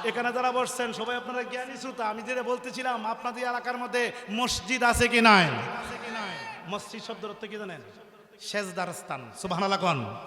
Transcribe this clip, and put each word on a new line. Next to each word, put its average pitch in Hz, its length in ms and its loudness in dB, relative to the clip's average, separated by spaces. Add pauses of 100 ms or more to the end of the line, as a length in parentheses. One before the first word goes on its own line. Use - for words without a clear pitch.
এখানে 233 300 0
যারা 254 180 2
বসছেন, 247 420 0
সবাই 226 220 -4
আপনারা 247 280 -4
জ্ঞানী 254 340 -6
শ্রোতা। 240 300 -4
আমি 220 140 -4
যেটা 247 220 -2
বলতেছিলাম, 247 640 -2
আপনাদের 233 380 -4
এলাকার 247 340 -2
মধ্যে 240 340 0 (200)
মসজিদ 240 520 0
আছে 240 240 6
কি 233 140 6
নাই? 202 260 10 (1200)
মসজিদ 208 340 -8
শব্দের 202 260 -8
অর্থ 208 160 -10
কি 208 120 -10
জানেন? 185 240 -8 (580)
সেজদার 185 540 -4
স্থান। 127 380 -8 (100)
সুবহানাল্লাহ 190 380 2
কোন? 127 360 2 (120)